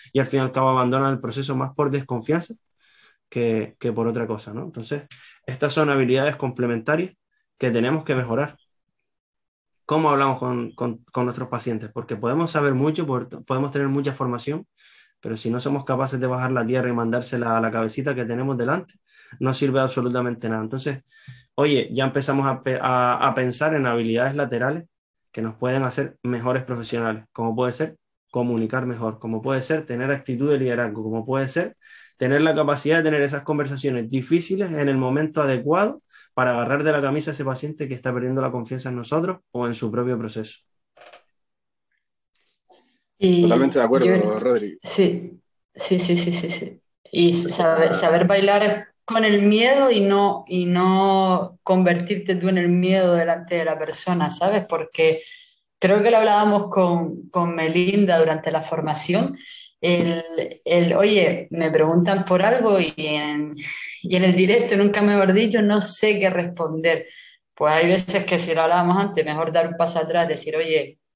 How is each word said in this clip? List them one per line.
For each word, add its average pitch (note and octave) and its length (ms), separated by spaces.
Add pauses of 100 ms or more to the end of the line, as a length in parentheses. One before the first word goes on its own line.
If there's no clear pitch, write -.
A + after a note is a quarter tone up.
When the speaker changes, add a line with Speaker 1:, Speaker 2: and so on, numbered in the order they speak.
(120)
Speaker 1:
y C#3 80
al C3 60
fin C3+ 140
y - 20
al B2+ 100
cabo C3 180
abandonan C3 420
el C3 80
proceso C3+ 360
más C3+ 180
por C#3+ 160
desconfianza C#3 640 (760)
que, A2+ 520
que A#2+ 120
por A2+ 140
otra A#2 200
cosa, A2 260
¿no? A#2 120
Entonces, C#3 400 (420)
estas C3+ 260
son D3+ 180
habilidades C3+ 460
complementarias B2+ 800 (420)
que B2+ 120
tenemos B2+ 340
que C#3+ 100
mejorar. B2+ 420 (1300)
¿Cómo D#3 200
hablamos C#3 280
con, A#2+ 320
con, A#2+ 280 (120)
con B2 140
nuestros B2 240
pacientes? A2+ 440
Porque A#2 220
podemos C3+ 380
saber C#3+ 220
mucho, D3+ 340
por-, B2 360
podemos C3+ 280
tener C#3 160
mucha C#3 240
formación, C3+ 560 (500)
pero A2+ 180
si A2+ 140
no A#2+ 80
somos C#3 260
capaces C3 360
de B2+ 80
bajar B2+ 240
la B2+ 120
tierra B2 240
y B2 40
mandársela A#2 640
a A2+ 40
la A2+ 120
cabecita A#2 420
que B2 100
tenemos B2+ 320
delante, C#3 380 (460)
no C3 120
sirve C3+ 280
absolutamente B2 680
nada. A2 140
Entonces, C3 400 (540)
oye, C#3+ 360
ya C3 120
empezamos C#3 420
a C3 160
pe-, C3 180
a, B2 340
a B2+ 200
pensar C3 400
en C#3+ 120
habilidades A#2 500
laterales C3+ 480 (480)
que A2 100
nos A2 140
pueden B2+ 260
hacer C#3 400
mejores B2 400
profesionales, A#2 720
como A2+ 240
puede B2 160
ser D#3+ 240 (340)
comunicar A#2+ 560
mejor, A2+ 320
como A2 240
puede C3 180
ser D#3 260
tener C3 260
actitud C#3 400
de C#3 60
liderazgo, A#2 440
como A2 240
puede C3 220
ser F3+ 280 (400)
tener C#3 260
la D#3 120
capacidad D3 440
de E3 40
tener D3+ 200
esas C#3+ 200
conversaciones C#3 640
difíciles E3+ 600
en D3 180
el C3+ 100
momento D3 440
adecuado D3 580 (340)
para B2+ 180
agarrar A#2+ 320
de D#3 80
la D3 80
camisa C#3+ 300
a C#3+ 40
ese C#3 100
paciente C#3 440
que C3 60
está B2 180
perdiendo B2+ 280
la C3 100
confianza B2+ 380
en B2 80
nosotros D#3+ 440 (100)
o B2 160
en A#2+ 80
su A2+ 160
propio B2 280
proceso. A2 420 (2500)
Speaker 2:
Y F3+ 240
Speaker 3:
Totalmente C3+ 360
de B2 60
acuerdo, C3 220
Speaker 2:
yo G#2+ 320
Speaker 3:
Rodri. A#2 440
Speaker 2:
Sí, - 580 (340)
sí, - 240
sí, F3 180
sí, F3 160
sí, - 180
sí. - 300 (300)
Y E3+ 220
Speaker 3:
O - 20
sea E3+ 160
Speaker 2:
saber, E3 440
saber F3+ 320
bailar G3 640 (160)
con A3+ 200
el G#3 180
miedo B3 480
y G#3+ 100
no, G3 460
y F3+ 200
no F#3+ 960
convertirte F3+ 760
tú F3 120
en F#3 100
el F3 100
miedo F3+ 460
delante E3+ 420
de E3 80
la D#3 140
persona, D#3 520
¿sabes? F#3+ 360
Porque D#3+ 560 (560)
creo G3+ 240
que A#3 80
lo A3+ 80
hablábamos G#3 520
con, F3 600
con E3+ 240
Melinda F3+ 640
durante D#3+ 320
la D#3 120
formación, E3 720 (440)
el, E3+ 840
el, F3 300
"Oye, G3+ 560
me D#3+ 200
preguntan F3 540
por F3+ 180
algo A3 360
y D#3+ 180
en, D3+ 580 (480)
y F3+ 140
en F3+ 80
el F3+ 120
directo, G3+ 400
nunca G3+ 260
mejor G3+ 300
dicho, G#3+ 300
no G#3 180
sé G#3 380
qué F#3+ 120
responder". E3 760 (480)
Pues D3+ 180
hay D#3+ 140
veces F#3 380
que F3+ 140
si E3 160
lo D#3+ 80
hablábamos F3 360
antes, G3 260
mejor D#3 280
dar E3+ 160
un E3+ 80
paso E3+ 240
atrás, E3 280
decir, D#3 280
"Oye, D#3 420 (180)